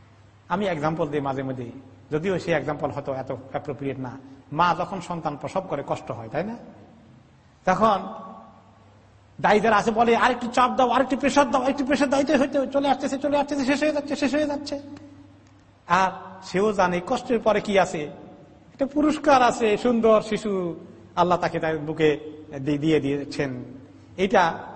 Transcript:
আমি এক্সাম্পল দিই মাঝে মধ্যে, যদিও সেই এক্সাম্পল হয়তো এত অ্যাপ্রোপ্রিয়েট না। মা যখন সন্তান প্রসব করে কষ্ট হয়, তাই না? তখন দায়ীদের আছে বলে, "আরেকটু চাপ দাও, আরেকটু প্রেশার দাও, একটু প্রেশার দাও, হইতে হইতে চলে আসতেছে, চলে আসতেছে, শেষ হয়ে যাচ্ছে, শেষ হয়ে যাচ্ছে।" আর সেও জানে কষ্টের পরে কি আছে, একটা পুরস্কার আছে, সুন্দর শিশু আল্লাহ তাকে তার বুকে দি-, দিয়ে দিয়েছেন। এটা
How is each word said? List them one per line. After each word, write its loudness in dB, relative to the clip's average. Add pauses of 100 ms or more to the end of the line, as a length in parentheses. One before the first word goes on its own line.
(500)
আমি 0
এক্সাম্পল 0
দিই -2
মাঝে -4
মধ্যে, -8 (400)
যদিও -2
সেই -2
এক্সাম্পল -2
হয়তো -6
এত -8
অ্যাপ্রোপ্রিয়েট -8
না। -10 (340)
মা 2
যখন -6
সন্তান -6
প্রসব -6
করে -4
কষ্ট -6
হয়, -10
তাই -2
না? -8 (1080)
তখন 4 (1400)
দায়ীদের 4
আছে 2
বলে, 4
"আরেকটু 0
চাপ 2
দাও, 4
আরেকটু 2
প্রেশার 4
দাও, 2
একটু 0
প্রেশার 2
দাও, 4
হইতে 2
হইতে 2
চলে 0
আসতেছে, 0
চলে 0
আসতেছে, -2
শেষ 2
হয়ে 2
যাচ্ছে, -4
শেষ 0
হয়ে 2
যাচ্ছে।" -6 (1080)
আর 4 (320)
সেও 0
জানে 2
কষ্টের 0
পরে 2
কি 2
আছে, 0 (640)
একটা -4
পুরস্কার 4
আছে, 2
সুন্দর 4
শিশু -4 (400)
আল্লাহ 4
তাকে -2
তার 0
বুকে 2 (400)
দি-, 0
দিয়ে 2
দিয়েছেন। -4 (540)
এটা 2 (160)